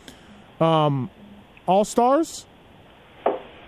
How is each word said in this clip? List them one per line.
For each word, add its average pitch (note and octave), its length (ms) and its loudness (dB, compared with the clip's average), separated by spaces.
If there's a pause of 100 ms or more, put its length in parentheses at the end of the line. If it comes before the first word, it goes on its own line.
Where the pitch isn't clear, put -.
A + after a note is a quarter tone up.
(840)
Um, C3+ 240 -2 (580)
All-Stars? A#3+ 760 0 (1200)